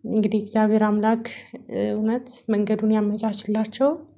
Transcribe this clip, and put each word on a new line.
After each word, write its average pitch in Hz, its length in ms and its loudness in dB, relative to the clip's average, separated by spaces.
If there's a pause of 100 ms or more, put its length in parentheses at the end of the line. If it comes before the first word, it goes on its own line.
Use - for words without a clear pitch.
እንግዲህ 214 340 2
እግዚአብሔር 214 440 2
አምላክ፣ 214 420 2 (420)
እ፣ 202 220 -2
እውነት 220 400 -2 (180)
መንገዱን 214 460 2
ያመቻችላቸው። 214 960 0 (280)